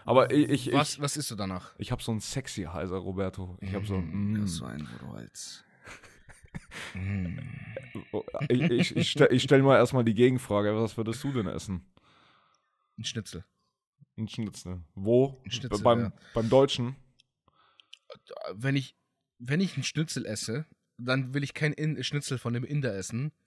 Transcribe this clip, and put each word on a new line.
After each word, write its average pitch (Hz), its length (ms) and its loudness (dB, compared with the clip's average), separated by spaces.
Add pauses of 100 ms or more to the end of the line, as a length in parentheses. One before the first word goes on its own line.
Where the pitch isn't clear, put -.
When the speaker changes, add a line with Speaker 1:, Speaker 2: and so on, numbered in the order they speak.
Speaker 1:
aber 120 260 6
ich, 147 180 6 (180)
ich, - 60 0
Speaker 2:
Was, 147 220 4
Speaker 1:
ich 143 60 -10
Speaker 2:
was 143 160 -2
isst 143 120 -6
du 117 60 -6
danach? 95 420 -6
Speaker 1:
ich 101 140 -8
hab 123 100 -2
so 120 100 -4
ein 110 100 -2
sexy - 420 -6
heiser, 90 340 -4
Roberto. 92 640 -6
Ich 98 160 -6
hab 101 100 -4
so 101 100 -2
ein, 85 140 -2
Speaker 2:
Mm, 101 300 -2
Speaker 1:
mm. - 20 -2
Speaker 2:
hast 90 180 -2
du 64 60 -10
einen, 64 260 -10
wo 60 140 -14
du - 80 -10
halt - 560 -16
Speaker 1:
<laughs> - 1300 -18
Speaker 2:
Mm. 92 420 -4 (1120)
Speaker 1:
Ich, 123 120 4
ich, 180 340 0
ich - 160 0
stell, 143 200 8
ich 127 120 4
stell 135 180 8
mal 135 160 8
erstmal 123 260 4
die 113 100 4
Gegenfrage. 107 640 4
Was 110 220 -2
würdest 113 260 -4
du 143 80 -2
denn 117 160 -2
essen? - 380 -6 (1120)
Speaker 2:
Ein 110 60 -12
Schnitzel. 98 400 -8 (760)
Speaker 1:
Ein 110 100 -6
Schnitzel. 92 540 -8 (140)
Wo? 123 500 2
Speaker 2:
Ein - 60 -14
Schnitzel, 104 320 -4
Speaker 1:
Beim, 117 160 6
Speaker 2:
ja. 110 120 -2 (220)
Speaker 1:
beim 113 160 0
Deutschen? 131 460 4 (1600)
Speaker 2:
Wenn 131 220 0
ich, 135 200 -2 (440)
wenn 131 220 -2
ich 190 160 -2
ein 127 60 -2
Schnitzel 147 420 -4
esse, 110 400 -4 (320)
dann 127 360 -2
will 143 100 0
ich 135 100 -6
kein 151 200 0
In-, 156 300 -2
Schnitzel 139 340 -4
von 120 180 -4
einem 123 80 -2
Inder 131 320 -2
essen. 117 360 -4 (160)